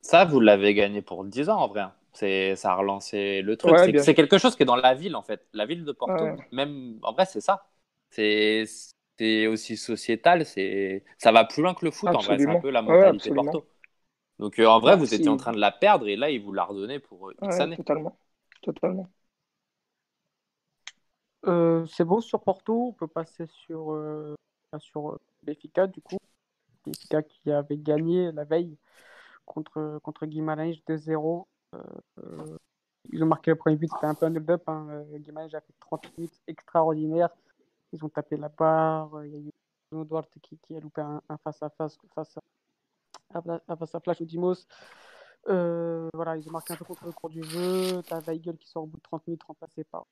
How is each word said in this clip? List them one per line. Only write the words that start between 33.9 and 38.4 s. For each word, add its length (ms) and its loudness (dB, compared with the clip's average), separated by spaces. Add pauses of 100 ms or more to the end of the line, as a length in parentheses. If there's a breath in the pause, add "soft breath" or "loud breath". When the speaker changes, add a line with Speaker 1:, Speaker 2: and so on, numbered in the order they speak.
Speaker 3:
c'était 140 -4
un 80 -2
peu 100 0
un 100 0
hold-up, 320 -2
hein. 220 -8
Euh, 280 -14
Guimarães 360 -16
a 80 -10
fait 180 -20
trente 260 -10 (120)
minutes 300 -12
extraordinaires. 840 0 (640)
Ils 100 -14
ont 60 -10
tapé 260 -8
la 140 -10